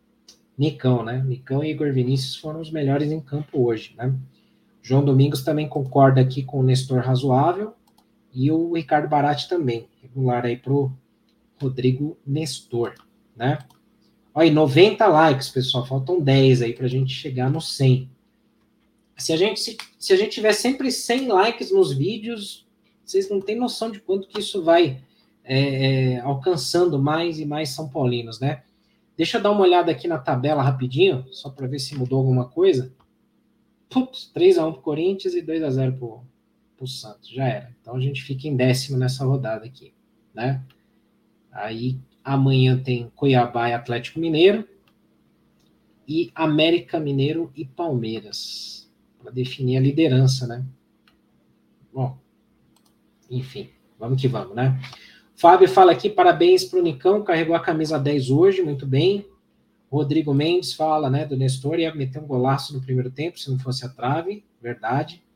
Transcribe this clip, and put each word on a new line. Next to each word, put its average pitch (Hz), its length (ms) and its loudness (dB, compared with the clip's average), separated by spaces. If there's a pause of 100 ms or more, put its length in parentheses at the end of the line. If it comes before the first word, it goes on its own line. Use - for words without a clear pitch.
(560)
Nicão, 131 460 0
né? 123 240 -6
Nicão 135 380 -4
e 156 80 -4
Igor 143 200 -2
Vinícius 131 440 -2
foram 156 240 -12
os 156 100 -14
melhores 147 400 -2
em 156 100 -6
campo 143 460 -4
hoje, 113 320 -4
né? 131 160 -4 (640)
João 139 240 2
Domingos 139 380 2
também 151 260 -2
concorda 135 520 4
aqui 131 240 0
com 139 160 -4
o - 20 2
Nestor 127 380 2
razoável 139 760 0 (580)
e 127 160 0
o 165 260 0
Ricardo 156 340 0
Barati 147 400 0
também, 127 400 -2 (120)
regular 127 460 -2
aí 120 100 -2
pro 135 400 -2 (640)
Rodrigo 131 640 -2
Nestor, 135 720 -6 (400)
né? 131 240 -2 (720)
Olha 156 120 4
aí, 165 80 6
noventa 160 560 6
likes, 156 400 4
pessoal, 127 360 -4
faltam 135 360 -2
dez 135 420 6
aí 117 100 -2
pra 127 140 -6
gente 131 260 -2
chegar 131 380 -4
no 160 100 -2
cem. 131 480 2 (1080)
Se - 180 -4
a - 20 0
gente, 196 240 0
se, - 160 -10 (220)
se - 160 0
a - 20 6
gente 208 140 2
tiver 214 240 2
sempre 262 360 -2
cem 254 380 -2
likes 214 420 0
nos 185 220 4
vídeos, 208 760 -6 (380)
vocês 196 240 -2
não 202 100 -2
têm 208 160 -6
noção 233 360 -4
de 202 100 -14
quanto 190 260 -4
que - 140 -10
isso 202 240 -6
vai, 165 380 2 (420)
é, 131 680 0
é, 123 60 -6
alcançando 156 800 0
mais 156 400 -2
e 156 60 -6
mais 147 240 -6
São 135 180 -12
Paulinos, 120 540 -4
né? 139 220 -4 (560)
Deixa 165 180 0
eu 208 60 -2
dar 208 80 4
uma 208 100 2
olhada 175 320 4
aqui 147 160 -6
na 170 80 -2
tabela 143 460 -2
rapidinho, 131 720 0
só - 180 -18
pra 131 160 -12
ver 135 140 -8
se 139 140 -10
mudou 131 240 -2
alguma 127 300 0
coisa. 165 460 0 (960)
Putz, - 420 -4
três 359 240 6
a 320 100 0
um 160 60 -4
pro - 80 -14
Corinthians 175 540 -2
e 170 80 -4
dois 156 200 -4
a 151 60 -2
zero 131 300 0
pro, 117 240 -14 (520)
pro 131 120 -14
Santos, - 420 -16
já 131 180 -6
era. - 320 -8
Então - 180 -12
a 127 40 -4
gente 139 220 -4
fica 135 260 -10
em 143 80 -2
décimo 127 400 0
nessa 131 300 -2
rodada 117 400 -2
aqui, - 260 -20 (400)
né? 131 320 -6 (880)
Aí 113 460 -8 (260)
amanhã 131 580 2
tem 120 320 -6
Cuiabá 120 540 2
e 120 60 -2
Atlético 120 440 -8
Mineiro 165 480 4 (1400)
e 165 260 -4
América 160 640 0
Mineiro 147 560 -2
e - 120 -12
Palmeiras, 113 1120 -8 (440)
pra - 80 -20
definir 127 460 -4
a 131 40 2
liderança, 131 640 2
né? 120 180 -8 (1300)
Bom, 131 240 -4 (1120)
enfim, 127 380 -10 (300)
vamos 123 200 -2
que 131 80 0
vamos, 107 300 -4
né? 131 240 0 (560)
Fábio 185 320 8
fala 185 240 8
aqui, 170 160 0
parabéns 180 560 4
pro 359 180 -2
Nicão, 208 400 2
carregou 165 320 0
a 165 60 2
camisa 156 380 -2
dez 139 320 0
hoje, 185 320 4
muito 143 240 -4
bem. 170 400 2 (640)
Rodrigo 147 420 0
Mendes 165 400 0
fala, 156 380 0
né, 143 160 -2
do 143 100 -6
Nestor, 135 420 -2
ia 160 160 -2
meter 135 280 -8
um 151 40 -16
golaço 135 460 -2
no 135 80 -8
primeiro 127 300 -4
tempo, 156 280 -8
se - 120 -10
não 131 80 -2
fosse 127 260 -8
a 127 40 -10
trave, 165 560 -6 (160)
verdade. 120 600 -6 (140)